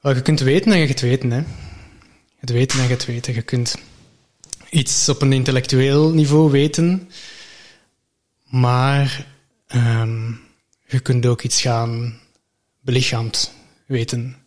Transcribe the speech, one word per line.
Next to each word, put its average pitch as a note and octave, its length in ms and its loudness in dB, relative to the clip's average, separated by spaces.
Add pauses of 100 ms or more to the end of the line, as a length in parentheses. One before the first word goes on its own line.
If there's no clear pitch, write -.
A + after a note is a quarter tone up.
wel, C#3 140 2
je B2+ 60 -2
kunt D3+ 180 2
weten D#3 320 2
en F#3+ 80 4
je D#3 60 2
kunt C3 140 -2
weten, B2 320 0
hè. B2 100 -2 (960)
Het B2+ 100 -12
weten B2+ 300 0
en B2+ 100 0
het B2+ 160 -2
weten. A#2+ 280 -6
Je A2 80 -4
kunt - 340 -4 (960)
iets - 400 0
op C3+ 120 0
een C3+ 120 4
intellectueel C3+ 800 2
niveau D3+ 380 4
weten, E3 580 0 (1400)
maar, B2+ 760 0 (420)
ehm, A2+ 640 -2 (560)
je C3 120 -2
kunt B2 260 0
ook A#2+ 160 0
iets - 200 -2
gaan A#2 580 -4 (600)
belichaamd B2 720 -2 (340)
weten. B2 500 -4 (120)